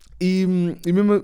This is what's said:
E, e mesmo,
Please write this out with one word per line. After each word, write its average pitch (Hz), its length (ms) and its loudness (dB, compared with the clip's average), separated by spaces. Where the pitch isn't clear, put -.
E, 185 220 0
e 175 60 0
mesmo, 208 320 2